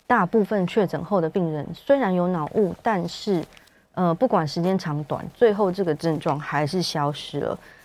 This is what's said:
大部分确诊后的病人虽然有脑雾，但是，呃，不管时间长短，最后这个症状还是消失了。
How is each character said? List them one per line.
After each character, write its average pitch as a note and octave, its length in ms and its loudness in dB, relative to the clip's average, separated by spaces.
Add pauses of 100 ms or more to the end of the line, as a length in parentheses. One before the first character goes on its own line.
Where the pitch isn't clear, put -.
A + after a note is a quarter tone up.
大 A3 200 2
部 A3 160 4
分 G3 240 0
确 G3+ 180 2
诊 D#3+ 200 -4
后 F#3+ 160 0
的 D#3+ 100 0
病 E3+ 220 0
人 D3 200 -4
虽 C#4 240 2
然 G#3+ 160 2
有 F3 140 2
脑 F3 180 -2 (120)
雾， F#3 260 2
但 F3+ 260 0
是， F3+ 360 -2 (500)
呃， F3 180 2
不 G#3 140 0
管 F3 200 2
时 E3+ 140 -4
间 F#3 160 2
长 D3+ 280 -4
短， - 280 -6
最 A3 220 4
后 G3 160 2
这 F#3+ 140 -2
个 D#3 100 2
症 D#3 240 0
状 D3+ 220 0
还 D3 260 -2
是 F3+ 160 -2
消 D3 300 -2
失 - 260 -8
了。 - 180 -2 (280)